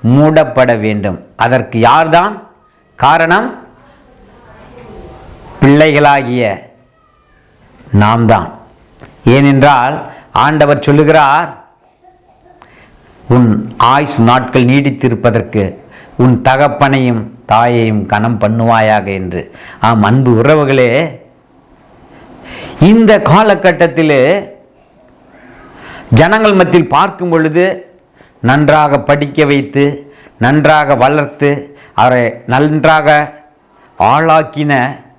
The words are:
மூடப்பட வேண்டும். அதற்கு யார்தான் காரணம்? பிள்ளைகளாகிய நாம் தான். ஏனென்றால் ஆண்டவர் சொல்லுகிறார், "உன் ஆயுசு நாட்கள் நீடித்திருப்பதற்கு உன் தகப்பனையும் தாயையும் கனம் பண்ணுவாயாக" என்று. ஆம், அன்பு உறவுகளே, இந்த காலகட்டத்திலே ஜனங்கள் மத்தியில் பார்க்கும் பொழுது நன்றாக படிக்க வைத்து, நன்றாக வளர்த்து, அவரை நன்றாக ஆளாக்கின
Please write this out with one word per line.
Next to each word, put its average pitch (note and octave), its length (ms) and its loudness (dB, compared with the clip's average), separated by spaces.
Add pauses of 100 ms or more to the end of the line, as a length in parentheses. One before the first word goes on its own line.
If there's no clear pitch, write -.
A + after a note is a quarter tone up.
மூடப்பட C3 720 2
வேண்டும். G#2 460 -6 (120)
அதற்கு A#2 420 -2
யார்தான் D#3+ 680 0 (480)
காரணம்? E3 720 -2 (1900)
பிள்ளைகளாகிய C#3 1000 0 (1300)
நாம் A2 340 2
தான். G#2 320 0 (680)
ஏனென்றால் C#3 880 2 (200)
ஆண்டவர் C#3+ 500 0
சொல்லுகிறார், D3+ 840 0 (1600)
"உன் A#2+ 500 0
ஆயுசு C3 460 0
நாட்கள் B2 400 0
நீடித்திருப்பதற்கு A#2+ 1120 -2 (400)
உன் B2 260 2
தகப்பனையும் C3+ 800 0 (240)
தாயையும் A2+ 600 0
கனம் G#2+ 320 -2
பண்ணுவாயாக" A2 680 0
என்று. F#2 480 -8 (260)
ஆம், A2+ 220 0
அன்பு A#2+ 380 2
உறவுகளே, C3+ 800 0 (1600)
இந்த G#3+ 380 4
காலகட்டத்திலே E3 1400 0 (1600)
ஜனங்கள் G3+ 420 2
மத்தியில் F3 360 2
பார்க்கும் F3+ 420 -2
பொழுது E3 640 -2 (460)
நன்றாக C#3+ 600 0
படிக்க C#3+ 440 -2
வைத்து, C#3+ 680 -2 (240)
நன்றாக D3 560 2
வளர்த்து, C#3+ 840 -2 (160)
அவரை B2 520 0
நன்றாக D3+ 880 0 (640)
ஆளாக்கின D3 920 0 (280)